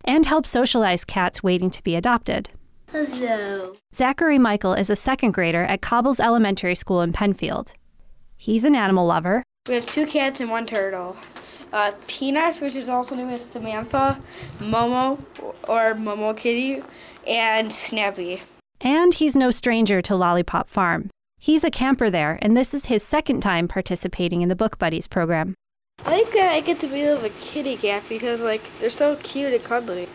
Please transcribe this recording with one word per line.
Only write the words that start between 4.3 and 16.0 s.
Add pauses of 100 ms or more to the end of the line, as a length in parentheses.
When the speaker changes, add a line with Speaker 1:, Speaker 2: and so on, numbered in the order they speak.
Speaker 1:
Michael
is
a
second
grader
at
Cobbles
Elementary
School
in
Penfield. (640)
He's
an
animal
lover. (240)
Speaker 2:
We
have
two
cats
and
one
turtle. (560)
Uh, (160)
Peanut,
which
is
also
known
as
Samantha, (380)
Momo, (480)
or
Momo